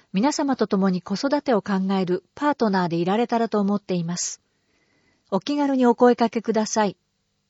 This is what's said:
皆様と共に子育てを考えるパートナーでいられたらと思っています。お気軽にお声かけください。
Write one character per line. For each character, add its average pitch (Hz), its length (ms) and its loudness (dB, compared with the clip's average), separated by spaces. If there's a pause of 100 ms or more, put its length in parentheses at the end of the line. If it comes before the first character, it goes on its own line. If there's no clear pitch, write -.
(120)
皆 240 200 2
様 277 240 -2
と 226 100 0
共 190 240 0
に 185 100 -2
子 - 140 -6
育 277 260 -2
て 269 140 0
を 196 80 0
考 208 100 -6 (200)
え 190 120 0
る 180 200 -2 (100)
パ 294 160 0
ー 277 60 0
ト 220 140 0
ナ 185 160 0
ー - 20 -4
で 165 80 -2
い 170 80 0
ら 185 120 0
れ 233 120 0
た 233 100 0
ら 226 100 0
と 214 120 0
思 202 160 0
っ 202 40 -4
て - 140 -4
い 175 80 -2
ま 170 140 -6
す。 - 240 -10 (920)
お 196 80 -2
気 294 180 -4
軽 277 200 0
に 254 100 4
お 240 80 4
声 247 220 6
か 233 120 0
け 220 140 -4
く 226 100 -4
だ 214 140 0
さ 214 200 0
い。 175 100 -4 (540)